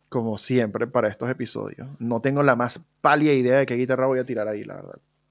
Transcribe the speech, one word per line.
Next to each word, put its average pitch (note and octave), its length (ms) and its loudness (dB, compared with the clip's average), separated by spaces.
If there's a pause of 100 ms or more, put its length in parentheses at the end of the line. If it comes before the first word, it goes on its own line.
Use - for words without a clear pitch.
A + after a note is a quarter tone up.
Como A2+ 300 -4
siempre A#2 480 0
para A#2+ 220 0
estos A2 200 -6
episodios. - 600 -8 (100)
No A#2 240 -4
tengo C#3 200 0
la C3+ 140 6
más A#2+ 320 -4 (140)
pálida D3 320 6
idea B2+ 240 4
de C3+ 80 2
qué B2+ 80 -4
guitarra B2+ 320 0
voy C3 140 0
a B2 40 -4
tirar A2 240 -4
ahí, G#2+ 160 -6
la F#2+ 120 -14
verdad. - 220 -18 (320)